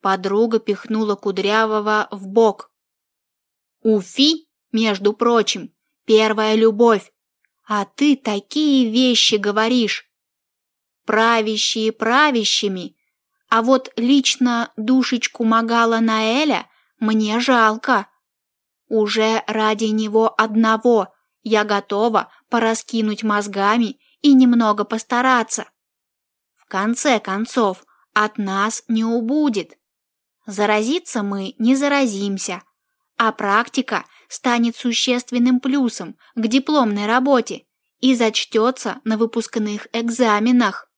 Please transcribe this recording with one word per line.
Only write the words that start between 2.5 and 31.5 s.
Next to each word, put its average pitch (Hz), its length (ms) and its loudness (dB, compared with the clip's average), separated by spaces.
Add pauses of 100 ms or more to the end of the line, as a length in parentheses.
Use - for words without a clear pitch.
«У 214 200 2
Фи, 311 480 0 (240)
между 208 400 0
прочим, 220 600 0 (320)
первая 214 500 2
любовь, 220 580 2 (540)
а 208 180 -4
ты 285 320 2
такие 254 720 0
вещи 240 440 2
говоришь. 214 760 0 (960)
Правящие 220 840 0
правящими, 220 1040 -2 (520)
а 226 140 2
вот 262 340 2
лично 240 800 0
душечку 247 680 -2
Магала 226 560 2
Наэля 226 680 0 (320)
мне 220 400 0
жалко. 233 680 0 (800)
Уже 220 580 0
ради 214 400 -2
него 214 500 0
одного 220 800 2 (300)
я 214 200 2
готова 208 680 -2 (180)
пораскинуть 226 720 -2
мозгами 208 760 -2 (220)
и 285 120 6
немного 233 500 4
постараться. 240 840 -2 (840)
В - 100 -20
конце 220 540 0
концов, 202 680 -4 (280)
от 214 260 -2
нас 196 480 -4
не 220 160 -2
убудет. 233 720 -2 (720)
Заразиться 214 720 -2
мы 196 380 -6